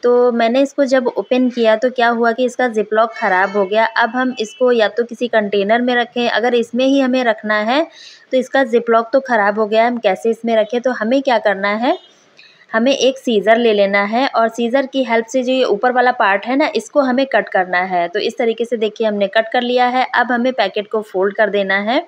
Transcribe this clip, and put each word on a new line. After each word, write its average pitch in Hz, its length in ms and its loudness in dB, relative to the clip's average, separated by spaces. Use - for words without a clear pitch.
तो 247 300 2
मैंने 233 300 2
इसको 285 240 0
जब 247 220 0
ओपन 254 420 0
किया 220 260 2
तो 247 160 -2
क्या 233 180 2
हुआ 233 220 2
कि 247 120 0
इसका 247 260 -2
ziplock 214 440 0
ख़राब 196 420 0
हो 202 100 2
गया। 214 180 2
अब 233 260 0
हम 254 300 -2
इसको 247 320 0
या 220 180 2
तो 233 140 -2
किसी 233 240 -6
कंटेनर 208 540 0
में 247 140 0
रखें, 240 320 -2
अगर 240 280 0
इसमें 233 300 0
ही 277 140 2
हमें 254 240 0
रखना 214 380 -2
है 254 200 0
तो 262 40 0
इसका 262 300 0
ziplock 233 460 0
तो 269 100 4
ख़राब 214 360 0
हो 220 80 0
गया, 220 200 2
हम 240 120 -2
कैसे 202 320 -2
इसमें 226 260 -2
रखें? 220 240 0
तो 254 120 -2
हमें 233 300 0
क्या 247 180 0
करना 202 360 -2
है, 277 220 -2
हमें 233 200 2
एक 262 260 0
सीज़र 220 380 2
ले 233 160 2
लेना 202 320 2
है 233 240 -2
और 226 200 0
सीज़र 240 380 -2
की 269 180 -4
हेल्प 226 220 0
से 262 160 -2
जो 247 100 -2
ये 262 120 2
ऊपर 240 280 0
वाला 247 200 2
पार्ट 202 340 0
है 247 100 -2
ना, 294 180 0
इसको 226 260 -2
हमें 262 260 0
कट 214 220 0
करना 180 360 0
है। 175 240 -2
तो 202 120 -4
इस 233 180 -4
तरीके 226 260 -2
से 233 120 -4
देखिए 214 300 -4
हमने 202 220 0
कट 220 240 -2
कर 247 100 0
लिया 247 240 0
है। 247 180 0
अब 233 180 0
हमें 240 200 0
पैकेट 208 360 -4
को 220 140 -4
फोल्ड 196 340 -2
कर 214 140 2
देना 196 300 -2
है 240 280 -2